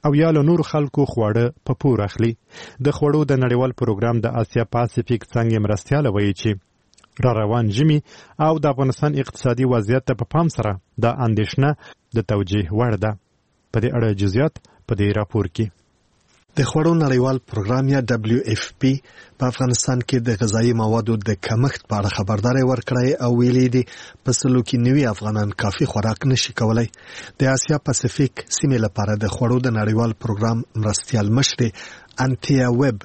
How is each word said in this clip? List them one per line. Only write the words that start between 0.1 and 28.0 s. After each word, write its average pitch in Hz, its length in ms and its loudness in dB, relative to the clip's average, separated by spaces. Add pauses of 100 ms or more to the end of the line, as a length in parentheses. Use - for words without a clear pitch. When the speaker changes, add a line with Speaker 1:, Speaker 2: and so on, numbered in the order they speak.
Speaker 1:
یا 160 160 4
له 151 100 4
نورو 160 220 4
خلکو 147 420 0
خواړه 113 460 0 (140)
په 131 80 -2
پور 120 280 2
اخلي. 113 300 -2 (540)
د - 60 4
خوړو 147 340 0
د 139 80 0 (100)
نړیوال 123 280 2 (100)
پروګرام 117 420 0
د 117 40 -2 (120)
آسیا 117 240 -2
پاسفیک 120 600 -2
څانګې 113 420 0
مرستیاله 131 460 0
وایي 101 220 0
چې - 160 -2 (760)
را 127 100 4
روان 110 380 0
ژمي 147 280 2 (400)
او 160 200 2
د 147 80 -2
افغانستان 139 520 0
اقتصادي 127 460 -2
وضعیت 123 400 0
ته 135 80 0
په 113 200 -4
پام 165 140 2
سره 104 320 -2 (200)
دا 117 120 2 (160)
اندېښنه 110 420 0 (460)
د 117 60 2
توجیه 101 460 -2 (120)
وړ 120 160 0
ده. 104 160 -2 (640)
په 117 60 0
دې 113 160 0
اړه 113 180 0
جزئیات 101 400 0 (340)
په - 80 -4
دې 101 120 0 (120)
راپور 104 280 -2
کې. - 180 -4 (920)
Speaker 2:
د 139 120 2
خوړو 160 240 2 (100)
نړیوال 131 340 2 (120)
پروګرام 113 400 0
یا 139 100 2
دبلیو 117 460 0
ایف - 340 -4
پی 131 140 2 (460)
په 131 60 0
افغانستان 127 540 0
کې 123 260 -2
د 123 40 0 (120)
غذایي 113 320 2
موادو 113 420 0
د 107 300 -2
کمښت 123 440 -2
په 110 100 -2
اړه 98 180 0
خبرداری 107 540 0
ورکړی 123 540 0
او 120 120 2
ویلي 127 380 4
دي 127 80 2 (420)
په 131 60 0
سلو 127 300 2
کې 120 160 -2 (100)
نوي 135 180 4
افغانان 107 440 -2
کافي 104 360 -2
خوراک 110 460 -2
نشي - 220 -2
کولای. 113 320 0 (540)
د 131 140 4
آسیا 143 240 0
پاسفیک - 560 -2 (240)